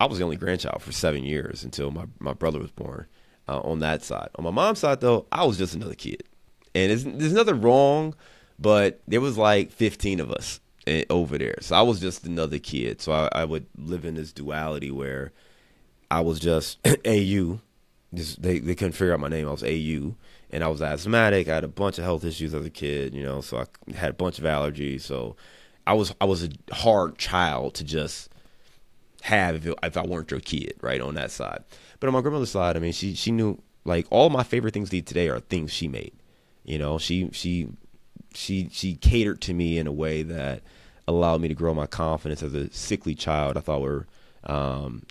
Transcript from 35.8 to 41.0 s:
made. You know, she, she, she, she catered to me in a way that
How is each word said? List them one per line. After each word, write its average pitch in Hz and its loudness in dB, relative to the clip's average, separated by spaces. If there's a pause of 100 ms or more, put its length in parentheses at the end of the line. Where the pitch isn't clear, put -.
made. 55 -8 (500)
You 76 -6
know, 76 -2
she, 87 0
she, 87 -2 (640)
she, 95 -4
she 92 -4
catered 107 4
to 90 -4
me 85 2
in 78 -2
a 73 -4
way 78 -2
that 71 -6 (480)